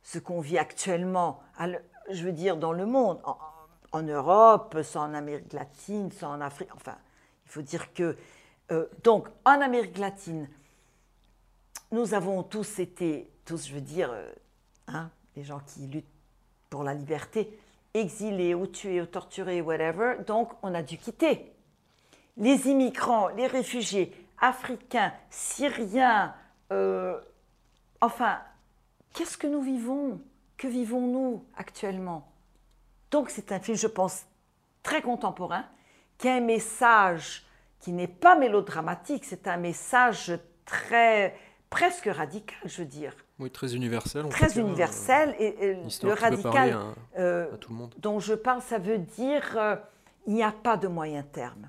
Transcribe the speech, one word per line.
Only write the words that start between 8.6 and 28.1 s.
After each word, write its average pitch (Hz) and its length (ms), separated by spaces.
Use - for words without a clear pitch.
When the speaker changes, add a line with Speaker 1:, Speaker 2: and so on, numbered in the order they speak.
Speaker 1:
euh, 160 140
donc 226 240
en 285 160
Amérique 233 380
latine, 170 500
nous 220 220
avons 190 280
tous 208 360
été, 175 520
tous 147 240
je 139 60
veux 143 60
dire, 139 320
euh, 87 200
hein, 160 220
les 143 80
gens 143 160
qui 139 260
luttent 151 180
pour 143 120
la 139 120
liberté, 156 640
exilés 196 600
ou 185 120
tués 180 340
ou 170 60
torturés, 180 540
whatever, 165 560
donc 226 240
on 185 120
a 170 80
dû 156 160
quitter. - 540
Les 247 320
immigrants, 240 600
les 226 180
réfugiés 220 680
africains, 247 720
syriens, 233 1040
euh, 190 480
enfin, 226 400